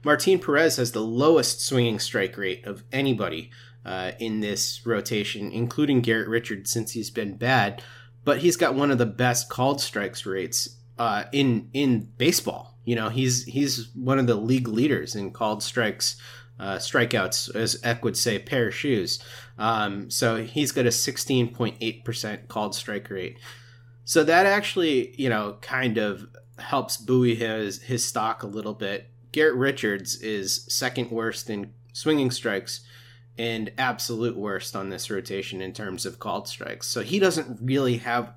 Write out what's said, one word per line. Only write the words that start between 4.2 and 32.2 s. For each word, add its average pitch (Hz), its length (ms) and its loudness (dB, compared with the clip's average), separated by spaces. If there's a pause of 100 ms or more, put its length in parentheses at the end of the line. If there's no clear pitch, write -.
this - 440 -4
rotation, 104 680 -2
including 123 500 2
Garrett 113 260 2
Richards, 113 420 -2
since 113 220 -4
he's 110 180 -6
been 101 280 -6
bad, 120 440 2 (440)
but 139 140 4
he's 170 180 4
got 139 180 2
one 143 160 4
of 131 60 4
the 120 80 4
best 120 440 0
called 139 300 2
strikes - 460 -4
rates, 95 520 -4 (220)
uh, 117 320 0
in, 135 420 2
in 131 280 4 (160)
baseball. - 680 0
You 117 140 0
know, 110 120 -2
he's, 123 360 0
he's 123 500 -2
one 131 240 2
of 127 80 2
the 117 80 -4
league 120 320 0
leaders 110 480 0
in 101 160 -6
called 107 320 -2
strikes, - 540 -2 (420)
uh, 98 160 -4
strikeouts, - 800 0
as 110 280 0
Eck 117 200 0
would 110 140 0
say, 107 200 0
pair 120 300 0
of - 80 -4
shoes. 110 480 0 (340)
Um, 107 520 0
so 113 340 0
he's 135 300 -2
got 131 120 2
a 117 60 4
sixteen 120 640 0
point 113 260 -2
eight 113 240 -6
percent 110 460 -6
called 104 260 -4
strike 104 340 -6
rate. 92 280 -8 (680)
So 156 220 4
that 170 200 8
actually, 175 720 2
you 131 120 0
know, 104 320 0
kind 127 360 0
of 104 300 -2 (300)
helps - 400 -2
buoy 123 380 4
his, 110 480 -2
his 120 200 -2
stock - 400 -2
a 107 40 -10
little 104 260 -6
bit. 101 360 -6 (220)
Garrett 151 240 4
Richards 113 680 0
is 104 460 -4
second 127 440 -2
worst 113 380 -4
in 104 220 -6 (220)
swinging 147 380 2